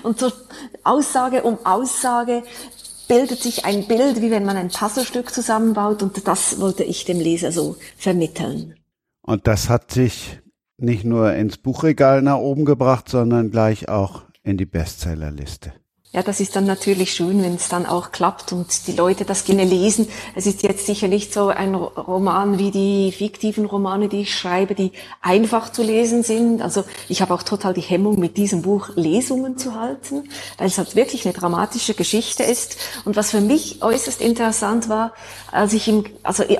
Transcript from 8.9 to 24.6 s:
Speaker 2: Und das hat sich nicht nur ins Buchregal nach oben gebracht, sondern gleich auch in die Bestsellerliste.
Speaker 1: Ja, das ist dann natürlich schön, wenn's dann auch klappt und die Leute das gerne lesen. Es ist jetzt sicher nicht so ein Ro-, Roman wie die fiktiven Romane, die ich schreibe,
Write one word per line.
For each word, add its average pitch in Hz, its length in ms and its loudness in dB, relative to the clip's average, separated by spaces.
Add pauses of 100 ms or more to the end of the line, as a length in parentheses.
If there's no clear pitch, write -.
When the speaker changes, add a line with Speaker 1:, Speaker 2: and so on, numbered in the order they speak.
Speaker 2:
Und - 260 -2
das 107 220 0
hat 120 220 0
sich - 480 -2 (380)
nicht 117 280 -2
nur 113 280 2
ins 98 240 -2
Buchregal 135 640 4
nach 139 160 4
oben 139 280 0
gebracht, 131 440 2
sondern 120 400 2
gleich 107 400 2
auch 98 340 -2 (200)
in 98 140 0
die 92 80 0
Bestsellerliste. 78 1080 -6 (400)
Speaker 1:
Ja, 180 100 -2
das 202 160 -4
ist 196 160 -2
dann 196 100 2
natürlich 190 480 0
schön, 185 300 2
wenn's 180 240 -2
dann 175 180 -2
auch 175 280 -4
klappt - 400 -2
und - 340 -4
die 185 60 -4
Leute 190 320 2
das 196 180 -4
gerne 190 220 4
lesen. 196 420 4 (280)
Es 190 120 -4
ist 202 160 -2
jetzt 196 220 -2
sicher 208 240 0
nicht 202 240 0
so 202 160 2
ein 190 260 0
Ro-, 175 240 -4
Roman 190 580 2
wie 196 140 2
die 196 400 2
fiktiven 214 540 -2
Romane, 196 420 0
die 202 140 -2
ich 202 120 -4
schreibe, 190 400 0